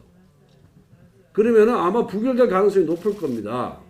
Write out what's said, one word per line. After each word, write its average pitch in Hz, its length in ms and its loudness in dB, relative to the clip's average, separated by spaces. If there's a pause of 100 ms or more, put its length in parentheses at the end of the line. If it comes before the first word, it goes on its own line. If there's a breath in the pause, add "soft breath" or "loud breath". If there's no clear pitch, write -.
(1300)
그러면은 226 420 4
아마 190 320 0
부결될 233 420 0
가능성이 190 360 2
높을 170 320 -4
겁니다. 113 720 -8